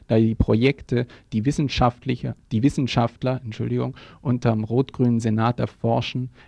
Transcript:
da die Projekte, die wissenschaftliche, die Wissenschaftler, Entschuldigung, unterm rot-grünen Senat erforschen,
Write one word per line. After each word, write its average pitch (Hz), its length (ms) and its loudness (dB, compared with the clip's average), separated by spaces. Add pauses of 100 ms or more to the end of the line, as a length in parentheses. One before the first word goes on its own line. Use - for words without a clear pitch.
da 113 100 2
die 113 160 4
Projekte, 120 720 0 (260)
die 107 100 0
wissenschaftliche, 127 960 -2 (160)
die - 100 0
Wissenschaftler, 127 800 0
Entschuldigung, 120 540 -6 (240)
unterm 120 420 0
rot-grünen 120 560 0
Senat 113 400 0
erforschen, 123 720 -2 (180)